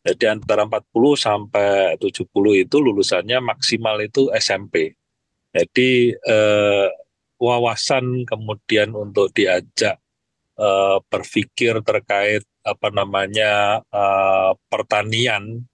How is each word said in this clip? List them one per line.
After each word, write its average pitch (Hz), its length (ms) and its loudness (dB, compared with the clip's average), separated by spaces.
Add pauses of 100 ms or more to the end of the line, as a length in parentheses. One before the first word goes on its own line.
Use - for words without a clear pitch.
Jadi - 160 0
antara 107 400 0
empat 107 240 -6
puluh 139 320 2
sampai 101 800 0
tujuh 95 320 -4
puluh 101 320 4
itu 143 160 2
lulusannya 107 640 0
maksimal 110 560 -4
itu 110 320 0
S 110 160 -2
M 98 240 -4
P. 80 240 -2 (560)
Jadi, 120 640 2
eh, 104 720 2 (480)
wawasan 123 880 -2
kemudian 107 720 -4
untuk 101 400 -2
diajak, 95 640 -2 (560)
eh, 98 400 2 (160)
berpikir 110 720 -2
terkait, 104 560 0 (240)
apa 104 240 -4
namanya, 101 960 0
eh, 98 640 2 (220)
pertanian 110 1000 -4